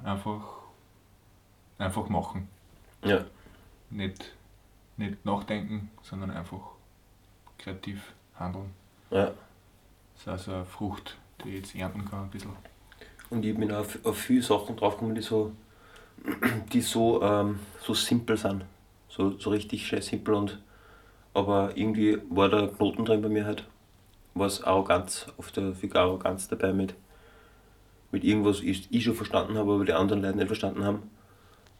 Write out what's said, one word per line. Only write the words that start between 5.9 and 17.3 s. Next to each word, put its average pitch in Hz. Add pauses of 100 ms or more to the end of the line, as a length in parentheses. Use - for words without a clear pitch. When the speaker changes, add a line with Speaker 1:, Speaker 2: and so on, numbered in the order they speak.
Speaker 1:
sondern 95
einfach 90 (1000)
kreativ 98 (240)
handeln. 95 (400)
Speaker 2:
Ja. 98 (880)
Speaker 1:
Das -
ist -
also 92
eine 92
Frucht, - (280)
die -
ich 98
jetzt 98
ernten 95
kann 98
ein 98
bisschen. 101 (800)
Speaker 2:
Und 110
ich 107
bin 107
auf, 104
auf 107
viele 123
Sachen 107
draufgekommen, 113
die 110
so, 107 (720)
<clears throat> -
die 120
so, 117
ähm, 104 (220)